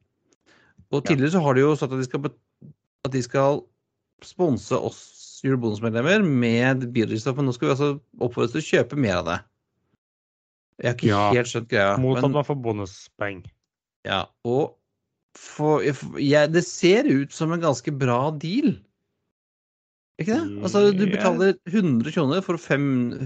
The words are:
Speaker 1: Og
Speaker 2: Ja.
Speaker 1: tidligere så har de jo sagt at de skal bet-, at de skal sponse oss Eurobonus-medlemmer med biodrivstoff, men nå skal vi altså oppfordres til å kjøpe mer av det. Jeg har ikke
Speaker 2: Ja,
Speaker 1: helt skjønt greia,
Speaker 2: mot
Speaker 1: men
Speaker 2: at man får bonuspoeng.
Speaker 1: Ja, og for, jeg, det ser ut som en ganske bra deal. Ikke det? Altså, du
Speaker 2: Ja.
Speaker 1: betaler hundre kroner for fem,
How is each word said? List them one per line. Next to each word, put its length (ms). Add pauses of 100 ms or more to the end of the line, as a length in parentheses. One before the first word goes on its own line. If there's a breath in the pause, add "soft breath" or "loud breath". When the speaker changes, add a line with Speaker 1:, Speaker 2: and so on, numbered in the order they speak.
(920 soft breath)
Speaker 1:
Og 140
Speaker 2:
Ja. 80
Speaker 1:
tidligere 240
så 80
har 100
de 60
jo 180
sagt 140
at 100
de 60
skal 180
bet-, 140 (640)
at 80
de 100
skal 380 (640)
sponse 500
oss 260 (440)
Eurobonus-medlemmer 800
med 680
biodrivstoff, 440
men 100
nå 80
skal 140
vi 80
altså 120 (300)
oppfordres 360
til 80
å 80
kjøpe 280
mer 220
av 80
det. 100 (1400)
Jeg 80
har 80
ikke 160
Speaker 2:
Ja, 100 (140)
Speaker 1:
helt 160
skjønt 180
greia, 300
Speaker 2:
mot 160
Speaker 1:
men 80
Speaker 2:
at 100
man 140
får 160
bonuspoeng. 800 (600)
Speaker 1:
Ja, 200 (200)
og 300 (640)
for, 460
jeg, 640
det 160
ser 400
ut 260
som 200
en 100
ganske 320
bra 360
deal. 440 (1400)
Ikke 160
det? 280
Altså, 280
du 160
Speaker 2:
Ja. 80
Speaker 1:
betaler 400 (160)
hundre 400
kroner 320
for 160
fem, 540 (140)